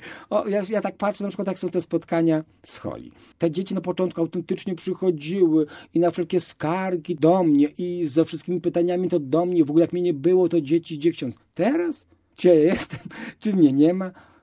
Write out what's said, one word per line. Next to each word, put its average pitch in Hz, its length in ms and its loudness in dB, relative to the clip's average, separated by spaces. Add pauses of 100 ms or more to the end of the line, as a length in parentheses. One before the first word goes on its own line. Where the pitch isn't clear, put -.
(300)
O, 208 180 0
ja, 196 220 0
ja 208 100 -2
tak 190 160 -4
patrzę, 208 280 -4
na 196 60 -4
przykład 190 180 -6
jak 180 100 -4
są 180 100 -4
te 175 120 -4
spotkania 165 640 0 (220)
z - 100 -10
Holi. 62 360 -12 (260)
Te 170 120 0
dzieci 190 240 -6
na 185 60 -4
początku 180 400 -4
autentycznie 180 540 -6
przychodziły 165 920 0 (280)
i 165 60 2
na 175 100 4
wszelkie 175 300 -2
skargi 180 760 -4
do 175 300 4
mnie 147 240 4 (100)
i 175 280 -4
ze 147 180 2
wszystkimi 170 360 -6
pytaniami 175 480 -2
to 175 100 0
do 151 280 0
mnie. 175 180 2
W 135 60 -4
ogóle 160 140 4
jak - 80 -4
mnie 175 100 -2
nie 175 120 0
było, 175 340 2
to 170 120 0
dzieci, 160 380 -2
gdzie 160 120 0
ksiądz? 131 260 -6 (180)
Teraz? 302 520 -2 (300)
Czy - 120 2
ja 175 60 10
jestem? 160 460 2 (400)
Czy 214 120 -2
mnie 160 200 6
nie 151 220 4
ma? 185 160 -6 (320)